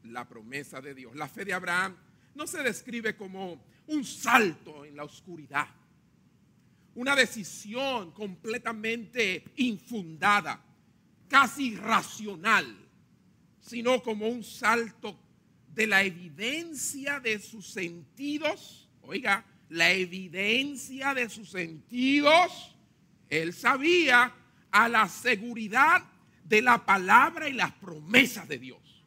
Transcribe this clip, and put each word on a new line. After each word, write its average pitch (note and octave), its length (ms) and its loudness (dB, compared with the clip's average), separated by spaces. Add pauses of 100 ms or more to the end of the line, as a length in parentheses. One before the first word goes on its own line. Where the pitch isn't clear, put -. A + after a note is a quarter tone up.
La A#2 220 -12
promesa B2+ 540 -14
de C#3 160 -16
Dios. C3 220 -20
La D3+ 100 -8
fe G3 160 -14
de F#3+ 100 -6
Abraham F3+ 440 -4 (360)
no D4+ 140 -12
se D#4 160 -8
describe A3+ 540 -6
como F#3+ 440 -12 (260)
un D4+ 180 -4
salto E3+ 800 0
en D3 100 -20
la D3 80 -14
oscuridad, D3 640 -8 (1300)
una C4+ 200 -2
decisión A#3 960 -2
completamente A3 1300 -6 (100)
infundada, G3 1080 -2 (640)
casi C4+ 440 4
irracional, G3 1160 0 (720)
sino A#3+ 440 -2
como A3 260 -4
un A#3+ 140 -8
salto A3+ 760 -4 (500)
de G#3+ 180 -2
la G3 160 4
evidencia C4 1160 -6
de A3 200 -4
sus G#3 260 -18
sentidos. C#4+ 1200 -8 (140)
Oiga, G3+ 420 -4 (260)
la E3+ 220 2
evidencia G#3+ 1200 -4
de A#3+ 160 -4
sus F#3+ 180 -18
sentidos, C4+ 1300 2 (500)
él E3 260 -2
sabía, C4 800 4 (380)
a A3 180 6
la A3 220 2
seguridad A#3+ 920 2 (400)
de G#3+ 180 4
la A#3+ 240 4
palabra B3+ 640 6
y C4+ 40 -6
las G3 180 0
promesas F#3 760 0
de C#3 120 -8
Dios. - 480 -20